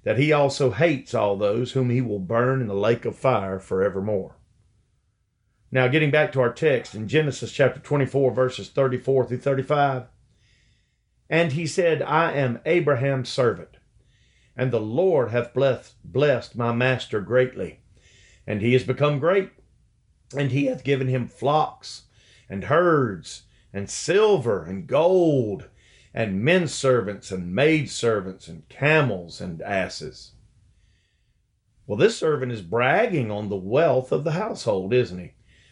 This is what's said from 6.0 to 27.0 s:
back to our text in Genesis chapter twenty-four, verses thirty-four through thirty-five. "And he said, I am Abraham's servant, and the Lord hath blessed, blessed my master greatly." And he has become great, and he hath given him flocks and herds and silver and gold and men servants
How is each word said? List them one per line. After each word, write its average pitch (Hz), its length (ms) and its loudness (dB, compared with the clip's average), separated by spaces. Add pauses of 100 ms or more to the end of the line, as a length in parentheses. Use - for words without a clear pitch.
back 151 200 2
to 131 80 -2
our 120 140 2
text 139 420 0
in 107 140 -8
Genesis 139 420 -2
chapter 127 300 0
twenty-four, 139 500 0
verses 123 380 -2
thirty-four 131 560 0
through 123 140 -6
thirty-five. 135 640 0 (1300)
"And 160 220 0
he 160 160 -4
said, 170 340 0
I 160 300 0
am 127 340 -2
Abraham's 139 640 0
servant, 104 480 -2 (800)
and 127 160 -2
the 113 80 0
Lord 120 520 0
hath 120 220 -2
blessed, 135 420 0 (100)
blessed 127 500 0
my 120 160 -2
master 123 480 0
greatly." 107 640 -2 (640)
And 107 140 -4
he 120 120 4
has 127 100 4
become 143 360 0
great, 190 320 0 (840)
and 143 160 -2
he 139 140 0
hath 127 180 -2
given 135 240 0
him 127 200 -2
flocks - 760 -2 (460)
and 95 140 -8
herds 143 800 2 (300)
and 98 160 -8
silver 160 760 2
and 135 220 -10
gold 143 800 2 (460)
and 101 280 -2
men 170 260 2
servants 113 640 -2